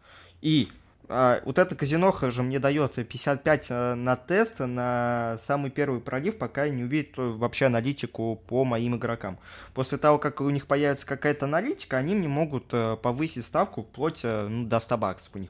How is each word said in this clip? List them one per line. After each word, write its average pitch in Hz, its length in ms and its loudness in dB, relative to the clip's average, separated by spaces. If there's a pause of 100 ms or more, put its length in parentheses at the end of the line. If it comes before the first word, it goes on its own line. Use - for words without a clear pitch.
(420)
И, 151 280 4 (400)
а, 123 360 4
вот 135 140 0
эта 175 160 4
казиноха 156 560 2
же 123 120 -2
мне 131 160 0
дает 139 360 2
пятьдесят 131 480 -2
пять, 151 260 2
э, 123 260 0
на 123 200 2
тест, 208 440 0
на 120 840 0
самый 139 240 0
первый 135 320 0
пролив, 139 360 -4
пока 143 320 -2
не 127 140 -2
увидит, 139 340 -2
э, 131 40 -2
вообще 120 460 0
аналитику 117 680 0 (100)
по 123 180 2
моим 120 300 0
игрокам. 113 420 -4 (360)
После 135 240 -2
того, 151 200 6
как 143 240 -2
у 139 80 2
них 143 180 0
появится 139 380 2
какая-то 143 400 0
аналитика, 175 520 -2
они 151 180 0
мне 185 140 0
могут, 143 440 -2
э, 113 240 0
повысить 127 480 -2
ставку 160 380 -2
вплоть, - 400 -4
э, 107 260 -2
ну, 117 180 -4
до 113 120 2
ста - 180 -2
баксов 101 380 -4
у 98 40 -10
них 92 100 -10